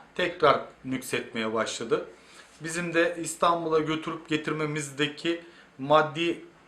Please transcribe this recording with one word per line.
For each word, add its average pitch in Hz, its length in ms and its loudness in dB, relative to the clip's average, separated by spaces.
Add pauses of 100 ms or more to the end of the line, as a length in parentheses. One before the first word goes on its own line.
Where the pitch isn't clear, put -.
(140)
tekrar 147 460 4 (240)
nüksetmeye 117 680 -4
başladı. 113 520 -2 (540)
Bizim 165 340 -4
de 170 260 4
İstanbul'a 165 580 2
götürüp 156 500 -2
getirmemizdeki 151 1120 -2 (380)
maddi 151 680 2 (240)